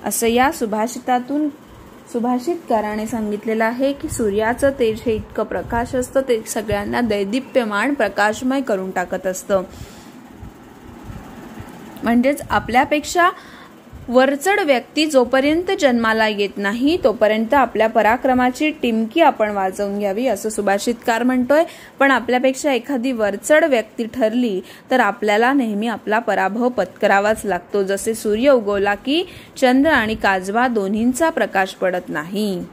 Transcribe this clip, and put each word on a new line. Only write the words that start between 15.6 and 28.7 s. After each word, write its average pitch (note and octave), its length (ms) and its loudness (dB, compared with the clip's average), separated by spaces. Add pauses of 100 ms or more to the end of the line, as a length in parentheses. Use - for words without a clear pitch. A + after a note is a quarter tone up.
जन्माला A#3 480 2
येत G3+ 300 -2
नाही, A#3+ 460 0
तोपर्यंत A3 500 2
आपल्या A#3 360 2
पराक्रमाची B3+ 840 2
टिमकी A3+ 500 0
आपण A3 300 4
वाजवून G3+ 480 -2
घ्यावी, G#3 280 -2
असं A3 220 -2
सुभाषितकार A3 760 0
म्हणतोय. B3+ 400 2 (360)
पण C#4 120 4
आपल्यापेक्षा C4 640 0
एखादी B3+ 380 -2
वरचढ A3 520 2
व्यक्ती D#4+ 420 0
ठरली, A3 560 0 (300)
तर B3+ 80 4
आपल्याला G#3 540 2
नेहमी A3+ 340 0
आपला G#3+ 320 -2
पराभव G3 500 0
पत्करावाच G3+ 760 0
लागतो. G3 380 -2
जसे G3 300 -2
सूर्य A3 360 0
उगवला G3+ 460 2